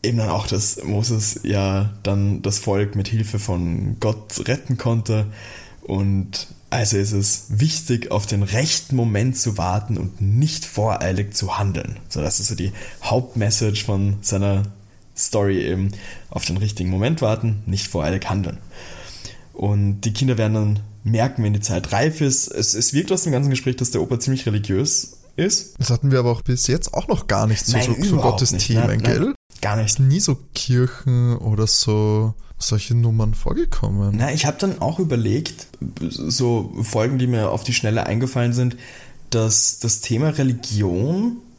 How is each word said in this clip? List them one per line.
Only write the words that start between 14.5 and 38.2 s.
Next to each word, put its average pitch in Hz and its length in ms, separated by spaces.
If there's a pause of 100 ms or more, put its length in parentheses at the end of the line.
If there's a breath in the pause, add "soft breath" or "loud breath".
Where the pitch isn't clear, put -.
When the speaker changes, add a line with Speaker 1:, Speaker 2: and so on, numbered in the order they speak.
Speaker 1:
Story 101 500
eben. 98 260 (380 loud breath)
Auf - 140
den 87 120
richtigen 98 340
Moment 117 320
warten, 110 440
nicht 95 220
voreilig 90 400
handeln. 98 300 (960 loud breath)
Und 101 500
die 110 100
Kinder 131 260
werden 110 160
dann 107 240 (260)
merken, 117 400
wenn 104 100
die 104 60
Zeit 87 320
reif 156 280
ist. 135 280
Es, - 260
es 113 180
wirkt 185 200
aus 185 100
dem 160 100
ganzen 135 180
Gespräch, 127 260
dass 123 160
der 90 100
Opa 117 180
ziemlich 131 240
religiös 104 720 (180)
ist. - 420
Speaker 2:
Das 135 120
hatten 127 200
wir 131 80
aber 120 140
auch 117 100
bis 127 240
jetzt 151 280
auch - 140
noch - 180
gar 107 200
nicht 110 180
so, 120 120
Speaker 1:
Nein, 113 100
Speaker 2:
so, 120 80
so 180 220
Speaker 1:
überhaupt 127 240
Speaker 2:
Gottesthemen, 117 480
Speaker 1:
nicht. 107 160
Nein, 117 100
nein, 117 80
Speaker 2:
gell? 277 120 (280)
Speaker 1:
gar 104 140
nicht. 110 240
Speaker 2:
Nie 139 200
so 143 160 (180)
Kirchen 123 840
oder 107 300
so, 107 680 (240 soft breath)
solche - 360
Nummern 113 400
vorgekommen. - 840
Speaker 1:
Na, - 140
ich 160 140
hab - 120
dann 196 220
auch 165 180
überlegt, 139 680 (420)
so 117 640 (100)
Folgen, 117 360
die 127 80
mir 113 240
auf - 140
die 120 100
Schnelle 110 320
eingefallen 120 460